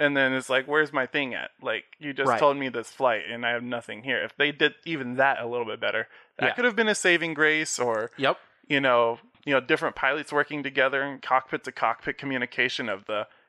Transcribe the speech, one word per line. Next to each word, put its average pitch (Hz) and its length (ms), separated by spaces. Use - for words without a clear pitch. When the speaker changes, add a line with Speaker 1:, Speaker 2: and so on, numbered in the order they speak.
Speaker 1:
and 143 160
then 135 160
it's 131 160
like, 131 180
"Where's 147 280
my 131 100
thing 131 300
at? 65 160
Like, 110 240
you 143 160
just 139 140
Speaker 2:
Right. 120 100
Speaker 1:
told 143 180
me 135 140
this 117 200
flight 113 380
and 117 160
I 117 60
have 120 120
nothing 117 400
here." 127 220
If 113 100
they 147 160
did 147 260
even 131 300
that 131 240
a 120 60
little 120 200
bit 107 120
better, 110 300
that - 80
Speaker 2:
Yeah. 110 80
Speaker 1:
could 247 100
have 233 120
been 220 120
a 208 60
saving 165 400
grace 156 440
or, 117 380
Speaker 2:
Yep. 139 220
Speaker 1:
you 139 140
know, 120 400
you 143 80
know, 135 80
different 156 340
pilots 143 380
working 147 300
together 135 400
and 139 200
cockpit 131 420
to 131 80
cockpit 120 460
communication 127 680
of 101 160
the, 107 240